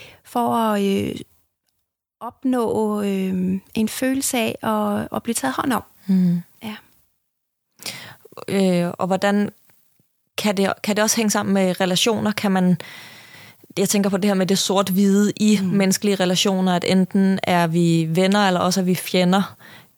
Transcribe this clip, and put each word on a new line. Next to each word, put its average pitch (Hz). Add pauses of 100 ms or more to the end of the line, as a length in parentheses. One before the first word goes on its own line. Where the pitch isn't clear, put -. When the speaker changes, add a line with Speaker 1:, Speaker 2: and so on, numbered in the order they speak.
(240)
Speaker 1:
for 240
at, 220
øh, 196 (1040)
opnå, 220
øh, 190 (140)
en 220
følelse 262
af 226 (460)
at, 220
at 220
blive 233
taget 262
hånd 262
om. 202 (240)
Speaker 2:
Mm. 180 (220)
Speaker 1:
Ja. 214 (1700)
Speaker 2:
Øh, 180
og 185
hvordan 202 (880)
kan 208
det, 196 (100)
kan 208
det 208
også 220
hænge 220
sammen 202
med 185
relationer? 208
Kan 208
man, 180 (1000)
jeg 190
tænker 202
på 190
det 185
her 202
med 190
det 185
sort-hvide 196
i 214
Speaker 1:
Mm. 190
Speaker 2:
menneskelige 196
relationer, 185
at 175
enten 190
er 170
vi 165
venner, 190
eller 180
også 180
er 185
vi 180
fjender. 185 (420)